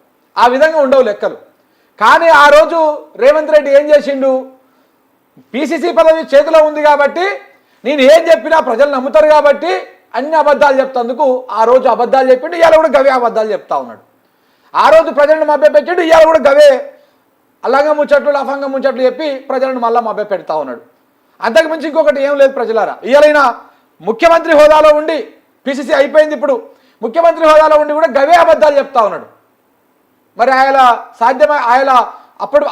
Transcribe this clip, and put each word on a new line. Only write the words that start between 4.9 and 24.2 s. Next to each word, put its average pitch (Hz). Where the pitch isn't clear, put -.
పీసీసీ 302
పదవి 320
చేతిలో 302
ఉంది 302
కాబట్టి 294
నేను 277
ఏం 330
చెప్పినా 311
ప్రజలు 254
నమ్ముతారు 285
కాబట్టి 302
అన్ని 294
అబద్ధాలు 285
చెప్తందుకు 254
ఆ 214
రోజు 247
అబద్ధాలు 247
చెప్పిండు, 285
ఇవాళ 330
కూడా 320
గవే 269
అబద్ధాలు 220
చెప్తా 165
ఉన్నాడు. 117
ఆ 214
రోజు 320
ప్రజలను 302
మభ్యపెట్టిండు, 302
ఇవాళ 320
కూడా 320
గవే 277
అల్లంగా 285
ముచ్చట్లు, 285
లఫంగా 277
ముచ్చట్లు 262
చెప్పి 269
ప్రజలను 262
మళ్ళా 233
మభ్యపెడతా 202
ఉన్నాడు. 131
అంతకుమించి 311
ఇంకొకటి 285
ఏం 285
లేదు 269
ప్రజలారా. 220
ఇవాళ 285
ఈయన 285
ముఖ్యమంత్రి 330